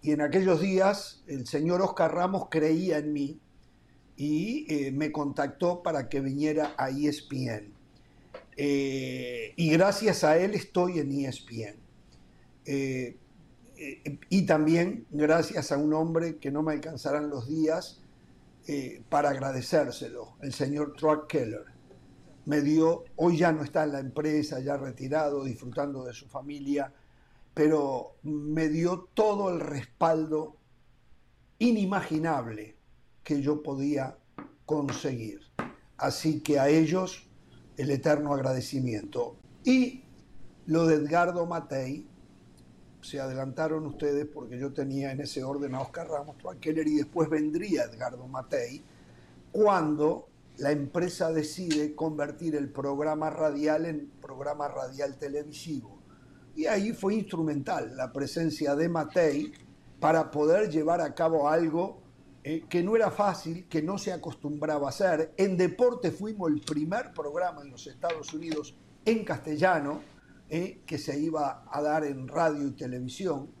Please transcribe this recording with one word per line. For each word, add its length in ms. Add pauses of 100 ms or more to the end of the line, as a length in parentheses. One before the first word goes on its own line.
Y 100
en 80
aquellos 400
días 640
el 200
señor 340
Oscar 340
Ramos 360
creía 480
en 160
mí 260 (760)
y, 520
eh, 240
me 180
contactó 720
para 280
que 100
viniera 560
a 140
E 160
S 200
P 200
N. 340 (840)
Eh, 920
y 140
gracias 520
a 140
él 180
estoy 440
en 140
E 160
S 200
P 140
N. 160 (880)
Eh, 500 (600)
eh, 420 (100)
y 160
también 640
gracias 640
a 60
un 160
hombre 420
que 140
no 120
me 120
alcanzarán 560
los 180
días, 540 (680)
eh, 400
para 220
agradecérselo, 1120
el 100
señor 400
Truck 340
Keller. 380 (800)
Me 160
dio, 440 (120)
hoy 220
ya 140
no 100
está 220
en 80
la 80
empresa, 600
ya 160
retirado, 680
disfrutando 600
de 80
su 160
familia, 640 (640)
pero 680
me 460
dio 460
todo 340
el 120
respaldo 960 (1000)
inimaginable 1160 (480)
que 160
yo 220
podía 560 (480)
conseguir. 760 (560)
Así 460
que 160
a 100
ellos 580 (500)
el 140
eterno 440
agradecimiento. 1040 (260)
Y 400 (600)
lo 200
de 100
Edgardo 500
Matei, 600 (960)
se 180
adelantaron 680
ustedes 400
porque 320
yo 160
tenía 380
en 100
ese 200
orden 320
a 60
Oscar 260
Ramos, 300
Truck 240
Keller, 260
y 100
después 340
vendría 540
Edgardo 440
Matei, 540 (680)
cuando 760 (300)
la 120
empresa 640
decide 600
convertir 600
el 140
programa 600
radial 560
en 240 (100)
programa 480
radial 480
televisivo. 840 (520)
Y 120
ahí 260
fue 220
instrumental 840
la 160
presencia 640
de 140
Matei 600 (460)
para 320
poder 380
llevar 320
a 140
cabo 340
algo, 540 (400)
eh, 260
que 140
no 140
era 140
fácil, 580
que 140
no 140
se 160
acostumbraba 720
a 40
hacer. 480
En 180
deporte 540
fuimos 400
el 100
primer 520
programa 500
en 80
los 160
Estados 480
Unidos 420 (280)
en 200
castellano, 800 (480)
eh, 340
que 140
se 200
iba 520
a 100
dar 240
en 240
radio 380
y 60
televisión. 800 (100)